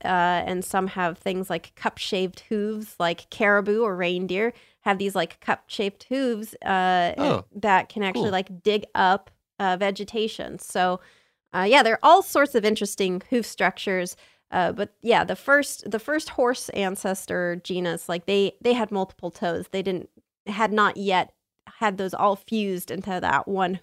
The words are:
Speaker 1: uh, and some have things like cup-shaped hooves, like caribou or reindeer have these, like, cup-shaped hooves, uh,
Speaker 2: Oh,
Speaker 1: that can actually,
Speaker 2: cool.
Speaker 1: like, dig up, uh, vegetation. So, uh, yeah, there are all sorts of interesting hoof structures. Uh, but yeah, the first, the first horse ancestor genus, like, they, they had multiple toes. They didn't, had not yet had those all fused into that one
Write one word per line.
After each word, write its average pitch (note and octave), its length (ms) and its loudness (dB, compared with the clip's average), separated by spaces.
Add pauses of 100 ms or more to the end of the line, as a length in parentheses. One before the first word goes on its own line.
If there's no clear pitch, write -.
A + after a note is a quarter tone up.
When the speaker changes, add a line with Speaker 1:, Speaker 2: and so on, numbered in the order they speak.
Speaker 1:
uh, - 40 -4
and F3+ 580 0
some F#3+ 220 -2
have F3+ 300 -4
things F#3 320 -6
like - 260 -6
cup-shaped - 760 -6
hooves, G#3+ 500 -6
like F3 300 -2
caribou G#3 520 2
or G#3 140 0
reindeer F3+ 580 -2 (300)
have G3+ 140 2
these, G3 180 -2
like, E3+ 260 -2
cup-shaped - 640 -4
hooves, A#3+ 500 -4 (100)
uh, F#3 520 2
Speaker 2:
Oh, C#4 280 0 (100)
Speaker 1:
that G3+ 340 2
can G#3+ 140 -6
actually, G3 220 -2
Speaker 2:
cool. G#3+ 60 0
Speaker 1:
like, F#3 320 -4
dig G#3 220 2 (100)
up, F#3+ 340 2 (300)
uh, F#3 180 0
vegetation. G3+ 840 -4
So, F3+ 420 -2 (520)
uh, F#3 160 0
yeah, C4+ 140 10
there A3+ 120 4
are - 80 -8
all E4+ 200 10
sorts C#4+ 320 0
of G#3+ 100 2
interesting G3 640 0
hoof A#3 160 0
structures. F#3 680 -2 (340)
Uh, F3 220 0
but - 300 -8
yeah, A3 220 4
the F3+ 120 -4
first, - 560 0
the A3 80 -2
first D4+ 300 -4
horse B3+ 400 0
ancestor F#3 960 -4
genus, F3 460 -4
like, F3 160 -4
they, G3 360 2
they A#3+ 120 2
had A3+ 180 -2
multiple F#3+ 380 -6
toes. F3 420 -4
They F#3+ 120 -4
didn't, F#3 260 -6 (380)
had G#3 260 -2
not G#3 240 2
yet G3 340 0 (440)
had G#3 220 -2
those F#3+ 180 -4
all G3 200 2
fused G3 540 -4
into F#3 300 -6
that - 280 0
one F#3+ 360 0